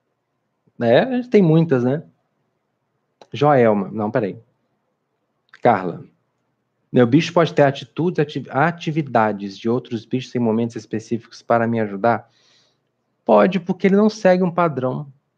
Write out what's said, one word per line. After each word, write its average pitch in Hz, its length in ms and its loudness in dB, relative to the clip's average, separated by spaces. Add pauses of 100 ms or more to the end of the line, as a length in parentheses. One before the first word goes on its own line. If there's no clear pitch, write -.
(800)
né? 120 220 4
A 247 160 -2
gente 247 140 -6
tem 208 120 4
muitas, 160 420 2
né? 139 200 -2 (1300)
Joelma, 107 580 2
não, 107 200 -6
peraí. 113 280 -4 (1200)
Carla. 95 420 0 (880)
Meu 127 140 4
bicho 151 260 0
pode 165 200 2
ter 147 100 2
atitudes, 151 580 -2
ati-, 147 300 -6
atividades 127 1080 -2
de 113 100 -6
outros 120 360 -4
bichos 127 300 -8
em 127 40 -4
momentos 117 380 -2
específicos - 680 -10
para 117 240 0
me 117 140 -2
ajudar? 107 500 -2 (920)
Pode, 208 340 2
porque 185 300 -4
ele 190 80 2
não 214 120 2
segue 185 360 0
um 175 60 -2
padrão. 143 640 -4 (260)